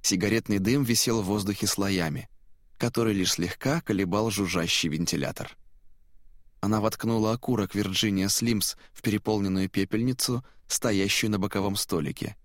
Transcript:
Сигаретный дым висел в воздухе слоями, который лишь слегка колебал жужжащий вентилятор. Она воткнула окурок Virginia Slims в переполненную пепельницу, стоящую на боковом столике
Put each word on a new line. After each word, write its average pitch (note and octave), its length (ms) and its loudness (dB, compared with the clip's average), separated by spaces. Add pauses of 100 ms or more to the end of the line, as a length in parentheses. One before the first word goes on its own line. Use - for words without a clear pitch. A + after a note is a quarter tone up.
Сигаретный G#2 560 2
дым A#2+ 240 2
висел A#2 380 2
в F#2 60 -2
воздухе G2+ 400 0
слоями, G2 640 0 (500)
который A#2 340 2
лишь F#2+ 200 2
слегка C3 500 0
колебал G2+ 480 0
жужжащий F2 580 0
вентилятор. D#2 680 -4 (1040)
Она G#2+ 200 2
воткнула A2 520 0
окурок A#2 420 -2
Virginia G2 520 0
Slims A2 500 0 (160)
в - 100 -20
переполненную G2 680 0
пепельницу, A#2+ 760 0 (240)
стоящую G#2 600 2
на G#2 80 0
боковом G2 380 0
столике - 680 -2